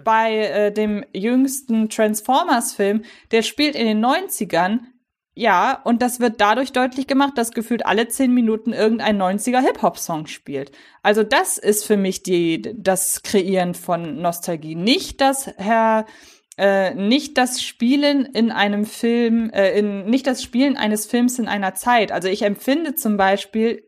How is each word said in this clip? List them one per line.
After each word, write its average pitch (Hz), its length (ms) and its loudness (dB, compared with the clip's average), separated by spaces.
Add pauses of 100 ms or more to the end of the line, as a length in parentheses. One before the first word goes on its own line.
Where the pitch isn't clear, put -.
bei, 220 320 2
äh, 208 360 0
dem 208 320 -2 (100)
jüngsten 226 760 0
Transformers-Film, 220 1160 0 (260)
der 226 120 2
spielt 294 340 -2
in 233 100 0
den 214 140 2
neunzigern, 226 880 0 (440)
ja, 208 520 2
und 233 180 0
das 240 180 -2
wird 240 200 0
dadurch 226 320 2
deutlich 254 340 -2
gemacht, 277 320 0
dass 233 140 -2
gefühlt 226 340 -4
alle 220 220 2
zehn 247 260 2
Minuten 220 400 0
irgendein 214 420 2
neunziger 208 460 0
Hip-Hop-Song 170 640 -2
spielt. - 460 -10 (300)
Also 214 200 4
das 294 340 0
ist - 300 0
für 214 100 2
mich 190 260 -2
die, 170 540 0
das 185 460 -2
Kreieren 185 520 0
von 170 460 -6
Nostalgie. 170 540 -4
Nicht 233 480 0
das, 269 240 2 (100)
Herr, 220 480 2 (540)
äh, 196 360 2
nicht 240 440 0
das 247 240 0
Spielen 285 640 0
in 226 240 0
einem 208 340 0
Film, 233 680 0
äh, 190 280 2
in, 202 320 -2
nicht 269 160 0
das 254 160 -2
Spielen 262 340 0
eines 214 300 -2
Films 247 320 0
in 220 100 -4
einer 190 260 -4
Zeit. 240 380 0
Also 175 160 -2
ich 185 140 -2
empfinde 269 540 -2
zum 208 200 -2
Beispiel 202 720 0